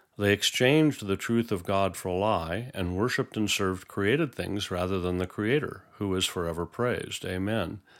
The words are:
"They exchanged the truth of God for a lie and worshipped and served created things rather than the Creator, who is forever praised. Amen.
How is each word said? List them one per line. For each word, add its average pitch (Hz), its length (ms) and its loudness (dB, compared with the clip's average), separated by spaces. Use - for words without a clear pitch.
"They 101 140 6
exchanged 127 760 4
the 95 80 2
truth 117 360 0
of 87 120 -2
God 98 320 2
for - 140 -6
a 90 40 0
lie 95 640 0
and 90 220 -2
worshipped 120 400 -2
and 107 120 2
served 92 380 -2
created 110 480 0
things 98 340 -4
rather 92 300 0
than 90 180 0
the 90 80 0
Creator, 110 580 -2
who 98 220 -2
is 92 100 0
forever 85 400 -2
praised. - 600 -4
Amen. 95 540 -2